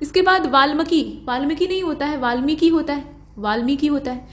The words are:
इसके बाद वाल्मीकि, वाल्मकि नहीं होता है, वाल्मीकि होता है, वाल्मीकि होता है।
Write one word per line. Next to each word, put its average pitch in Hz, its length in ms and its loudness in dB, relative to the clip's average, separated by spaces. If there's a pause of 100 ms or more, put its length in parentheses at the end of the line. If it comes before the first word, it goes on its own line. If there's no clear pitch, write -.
इसके 311 200 0
बाद 370 240 4
वाल्मीकि, 277 800 2
वाल्मकि 285 420 -2
नहीं 370 160 -2
होता 302 220 -4
है, 294 120 -4
वाल्मीकि 262 500 0
होता 320 260 2
है, 285 100 -6 (340)
वाल्मीकि 240 500 0
होता 285 240 0
है। 247 200 -10